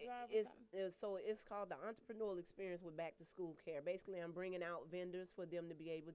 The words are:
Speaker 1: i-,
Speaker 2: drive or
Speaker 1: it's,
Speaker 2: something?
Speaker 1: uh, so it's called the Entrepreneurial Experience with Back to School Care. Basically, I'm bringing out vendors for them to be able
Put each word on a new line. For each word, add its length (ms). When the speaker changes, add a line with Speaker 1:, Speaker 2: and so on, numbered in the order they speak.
Speaker 1:
i-, 20
Speaker 2:
drive 240
or 60
Speaker 1:
it's, 100
Speaker 2:
something? 400
Speaker 1:
uh, 60
so 160
it's 240
called 320
the 80
Entrepreneurial 560
Experience 460
with 120
Back 220
to 80
School 400
Care. 160
Basically, 380
I'm 120
bringing 300
out 300
vendors 420
for 140
them 220
to 40
be 160
able 260